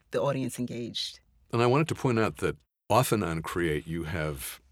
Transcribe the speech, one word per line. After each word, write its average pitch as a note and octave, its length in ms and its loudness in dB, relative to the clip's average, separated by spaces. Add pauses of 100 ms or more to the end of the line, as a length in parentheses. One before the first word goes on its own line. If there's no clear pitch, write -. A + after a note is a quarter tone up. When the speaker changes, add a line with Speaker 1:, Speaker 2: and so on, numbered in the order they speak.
(120)
Speaker 1:
the - 100 0
audience C3 380 -2
engaged. A#2+ 600 -6 (320)
Speaker 2:
And A#2 100 2
I A#2+ 60 6
wanted C#3+ 220 4
to A#2+ 60 -2
point A#2+ 240 2
out F#2+ 180 2
that D#2 200 0 (320)
often A2+ 340 4
on E2 180 -2
Create, D#2+ 460 0
you E2 160 -4
have D#2 560 -6 (120)